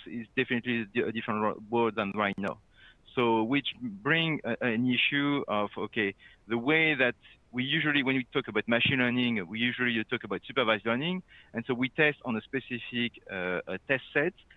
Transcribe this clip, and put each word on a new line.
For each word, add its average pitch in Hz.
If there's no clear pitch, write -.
is 113
definitely 123
a 107
di-, 101
a -
different 107
ro-, 104
world 117
than 101
right 101
now. 95
So 113
which 135
bring 147
a, 120
an 123
issue 143
of, 104
okay, 101
the 113
way 156
that 123
we 123
usually, 147
when 135
we 127
talk 135
about 107
machine 120
learning, 120
we 110
usually 120
talk 117
about 95
supervised 110
learning. 156
And 117
so 135
we 123
test 151
on 117
a 107
specific, 120
uh, 90
a -
test 135
set, 151